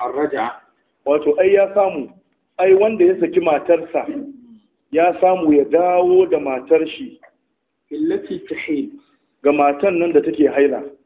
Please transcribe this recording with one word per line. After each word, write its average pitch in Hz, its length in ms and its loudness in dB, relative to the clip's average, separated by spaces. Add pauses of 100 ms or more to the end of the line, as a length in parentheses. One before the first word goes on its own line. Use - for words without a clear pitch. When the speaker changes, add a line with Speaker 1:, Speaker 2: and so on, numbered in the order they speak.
Speaker 1:
الرجعة. 131 500 -6 (540)
Speaker 2:
Wato, 147 340 0
ai 190 140 2
ya 196 220 2
samu, 185 340 -2 (500)
ai 190 140 4
wanda 202 320 2
ya 185 140 2
saki 170 200 -2
matarsa, 160 680 -2 (840)
ya 165 300 2
samu 185 320 2
ya 143 120 4
dawo 180 600 4
da 165 140 0
matar 143 480 0
shi. - 320 -16 (720)
Speaker 1:
التي 175 480 -6 (100)
تحيض. - 400 -6 (540)
Speaker 2:
Ga 143 80 2
matan 147 480 0
nan 170 140 -2
da 147 80 4
take 147 260 0
haila. 131 320 -2 (260)